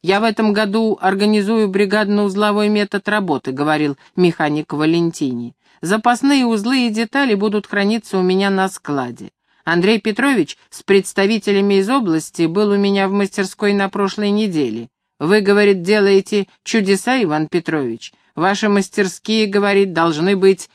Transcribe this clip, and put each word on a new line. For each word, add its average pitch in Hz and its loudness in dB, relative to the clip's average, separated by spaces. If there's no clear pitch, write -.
"Я 196 0
в 214 0
этом 220 0
году 214 0
организую 208 0
бригадно-узловой 208 0
метод 208 -2
работы", — 180 -2
говорил 147 -2
механик 156 0
Валентини. 151 -2
"Запасные 247 0
узлы 233 0
и - -2
детали 226 -2
будут 202 -2
храниться 202 -2
у 185 2
меня 190 2
на 190 0
складе. 131 -8
Андрей 185 2
Петрович 220 -2
с - -20
представителями 196 0
из 196 2
области 170 0
был 202 0
у 202 2
меня 196 0
в 190 -6
мастерской 202 -2
на 196 0
прошлой 202 -2
неделе. 151 -2
Вы, 190 2
говорит, 202 2
делаете 196 2
чудеса, 220 0
Иван 156 0
Петрович. 147 -4
Ваши 196 0
мастерские, 202 0
говорит, 196 2
должны 165 0
быть 190 2